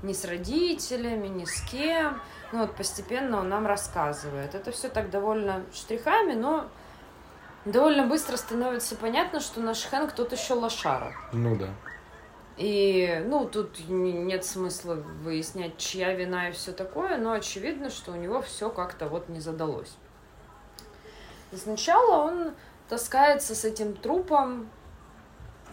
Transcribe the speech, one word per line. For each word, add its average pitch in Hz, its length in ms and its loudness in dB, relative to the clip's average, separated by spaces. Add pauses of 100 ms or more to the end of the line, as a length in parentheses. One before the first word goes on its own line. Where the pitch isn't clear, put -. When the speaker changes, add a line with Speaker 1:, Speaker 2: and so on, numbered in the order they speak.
Speaker 1:
ни 196 100 -2
с 180 120 -4
родителями, 233 1000 0
ни 185 180 -4
с - 160 -4 (100)
кем. 302 500 0 (320)
Ну 226 60 0
вот 214 160 0
постепенно 233 640 -2
он 185 100 0
нам 208 180 2
рассказывает. 147 880 -2
Это 202 160 -6
всё 254 180 -6
так 208 200 -2
довольно 202 540 0 (100)
штрихами, 311 600 2
но 277 320 0 (1000)
довольно 277 420 6
быстро 254 300 0
становится 240 580 -2
понятно, 294 460 0
что - 200 -8
наш 226 240 -2
Хэнк 294 280 0
тот 240 200 -2
ещё 254 220 0
лошара. 226 560 0 (220)
Speaker 2:
Ну 117 240 4
да. 95 100 -2 (880)
Speaker 1:
И, 185 720 4
ну, 269 180 2
тут - 340 -4 (100)
н-, 180 360 2
нет 185 200 -2
смысла 180 480 -4 (320)
выяснять, 165 520 -4
чья 185 360 -2
вина 180 360 -2
и - 20 -6
всё 170 200 -8
такое, 302 460 -2
но 226 160 0
очевидно, 254 560 -4
что - 220 -10
у 175 40 -8
него 185 260 -2
всё 220 280 -6
как-то 180 380 -4
вот 170 220 -6
не 165 120 -8
задалось. 160 560 -6 (1600)
И 190 40 -12
сначала 330 680 6
он 339 280 0 (380)
таскается 269 680 6
с - 100 -4
этим 214 280 0
трупом, 262 760 2 (1040)